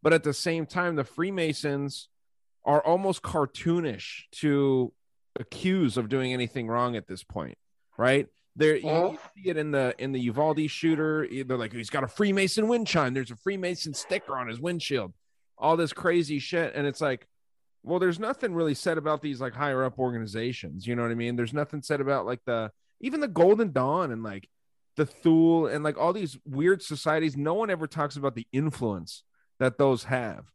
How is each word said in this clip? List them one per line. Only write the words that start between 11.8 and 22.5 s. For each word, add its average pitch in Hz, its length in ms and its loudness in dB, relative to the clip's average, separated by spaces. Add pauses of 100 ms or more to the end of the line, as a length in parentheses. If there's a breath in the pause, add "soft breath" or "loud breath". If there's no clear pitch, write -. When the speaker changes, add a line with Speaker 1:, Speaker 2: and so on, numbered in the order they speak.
Speaker 1:
got 139 160 -2
a - 20 -6
Freemason 196 600 2
wind 233 200 2
chime. 139 260 2
There's 131 180 -4
a 120 40 -12
Freemason 180 580 -4
sticker 143 440 -4
on 123 100 -4
his 113 120 -8
windshield." 143 540 -2 (440)
All 160 200 4
this 165 160 0
crazy 160 460 2
shit, 165 360 -2
and 143 120 0
it's 139 140 -4
like, 135 260 -2 (560)
well, 175 160 0
there's 175 200 2
nothing 220 340 -2
really 165 200 2
said 165 240 -2
about 151 240 -2
these, 143 180 -6
like, 123 140 -6
higher 131 320 0
up 123 140 -4
organizations. 113 880 -4
You 120 80 -2
know 120 80 0
what 117 80 0
I 117 40 -2
mean? 117 220 -2
There's 120 160 -2
nothing 147 280 -4
said 143 200 -2
about, 135 240 0
like, 120 200 -6
the, 113 260 -2 (280)